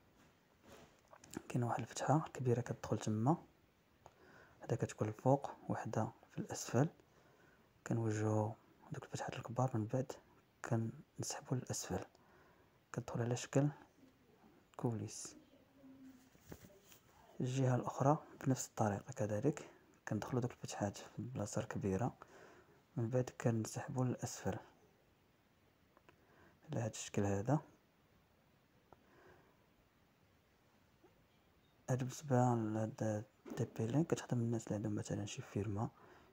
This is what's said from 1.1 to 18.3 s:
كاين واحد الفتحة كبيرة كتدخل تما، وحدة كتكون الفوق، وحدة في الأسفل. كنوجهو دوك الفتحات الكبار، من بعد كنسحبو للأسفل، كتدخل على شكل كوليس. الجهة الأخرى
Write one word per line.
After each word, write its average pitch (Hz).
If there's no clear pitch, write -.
كاين 123
واحد -
الفتحة -
كبيرة 123
كتدخل -
تما، 110
وحدة -
كتكون -
الفوق، 127
وحدة 110
في -
الأسفل. 160
كنوجهو 107
دوك -
الفتحات -
الكبار، 123
من 107
بعد 131
كنسحبو -
للأسفل، -
كتدخل 123
على 120
شكل 139
كوليس. 110
الجهة 127
الأخرى 139